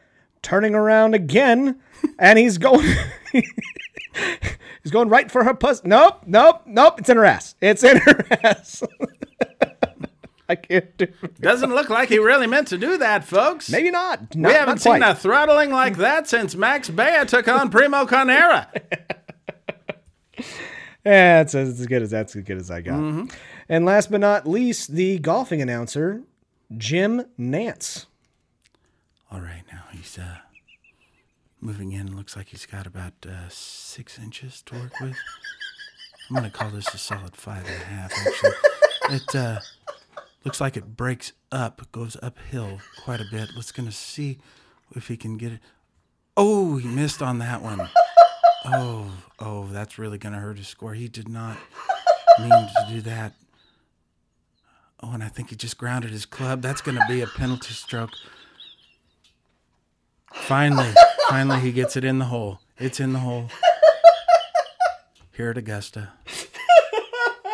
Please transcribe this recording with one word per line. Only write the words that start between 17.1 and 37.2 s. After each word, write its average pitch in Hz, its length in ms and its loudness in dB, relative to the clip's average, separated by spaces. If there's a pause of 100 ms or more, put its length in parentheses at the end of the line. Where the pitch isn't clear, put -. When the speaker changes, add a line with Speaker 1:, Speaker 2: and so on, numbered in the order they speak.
Speaker 2:
took 240 240 0
on 254 220 2
Primo 277 340 4
Carnera. 262 720 4
<laughs> - 40 -6 (2250)
Speaker 1:
Yeah, 180 360 8
it's 151 120 -2
as, 135 140 -2
it's 123 120 -8
as 123 60 -6
good 123 140 0
as, 107 100 -4
that's 107 240 -6
as 101 100 -12
good 95 120 -8
as 92 140 -12
I 87 100 -10
got. 87 180 -6
Speaker 2:
Mm-hmm. 156 280 -6 (420)
Speaker 1:
And 165 160 0
last 196 260 2
but 208 100 -2
not 202 280 0
least, 220 460 -4
the 185 240 -2
golfing 165 420 -2
announcer, 143 600 -6 (560)
Jim 190 480 -2 (120)
Nantz. 147 680 -8 (1200)
Speaker 2:
All 98 120 -16
right, 85 280 -18
now 87 120 -20 (100)
he's, 87 260 -20
uh, 87 200 -16 (1200)
moving 101 320 -12
in. 98 240 -14
Looks 98 220 -18
like 95 100 -18
he's - 160 -20
got 98 220 -16
about, 92 260 -16 (160)
uh, 90 220 -18
six - 680 -20
inches 120 440 -20
to - 140 -20
work 123 220 -16
with. 131 160 -12 (1160)
I'm 131 60 -8
gonna 120 120 -6
call 107 220 -12
this 104 240 -12
a - 20 -20
solid 98 400 -16